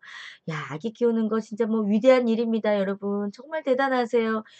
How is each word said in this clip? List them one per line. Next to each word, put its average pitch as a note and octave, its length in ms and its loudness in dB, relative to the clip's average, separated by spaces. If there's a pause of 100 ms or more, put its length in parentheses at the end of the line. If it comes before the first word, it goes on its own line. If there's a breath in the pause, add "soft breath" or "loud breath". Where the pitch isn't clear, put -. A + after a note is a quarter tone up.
(500 loud breath)
야, D3+ 200 -6
아기 D#3 220 -8
키우는 A3+ 360 0
거 A3 120 -2
진짜 A3 260 -4
뭐 A3 160 0
위대한 A#3 460 4
일입니다, A3+ 500 0
여러분. G3+ 540 -4
정말 D#4 300 -10
대단하세요. A#3+ 840 0 (160 soft breath)